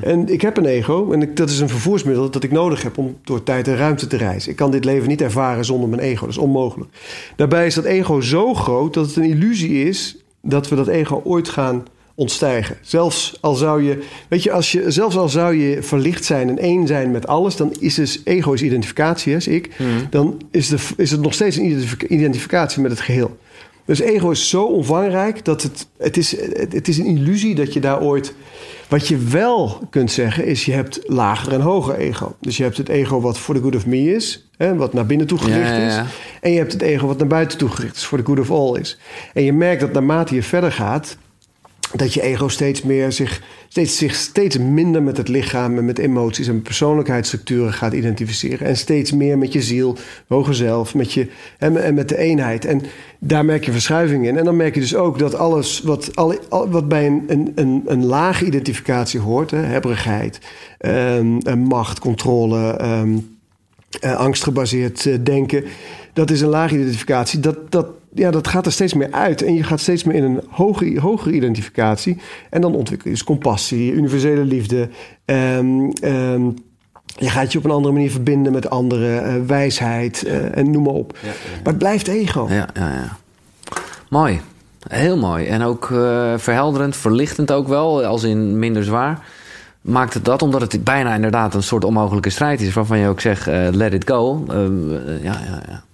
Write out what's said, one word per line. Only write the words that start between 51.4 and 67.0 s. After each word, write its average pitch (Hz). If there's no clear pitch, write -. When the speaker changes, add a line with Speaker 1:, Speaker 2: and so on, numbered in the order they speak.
Speaker 2:
en, 156
en 151
met 143
de 151
eenheid. 139
En 147
daar 151
merk 156
je 131
verschuiving 143
in. 131
En 165
dan 175
merk 160
je 147
dus 131
ook 170
dat 147
alles 160
wat, 151
al, 170
al, 185
wat 165
bij 147
een, 143
een, 151
een, 135
een 127
lage 165
identificatie 127
hoort, 120
hè, 151
hebberigheid, 117
ehm, 120
eh, 131
macht, 123
controle, 113
ehm, 113
eh, 131
angstgebaseerd, 127
eh, 139
denken, 139
dat 160
is 143
een 151
lage 156
identificatie. 131